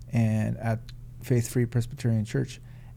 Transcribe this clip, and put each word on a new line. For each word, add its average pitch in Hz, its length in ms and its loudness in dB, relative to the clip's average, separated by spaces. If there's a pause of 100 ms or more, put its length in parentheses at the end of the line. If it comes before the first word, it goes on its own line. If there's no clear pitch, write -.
(120)
and 113 460 4
at 113 220 0 (420)
Faith 120 280 4
Free 123 160 4
Presbyterian 117 580 2
Church. - 360 -2 (360)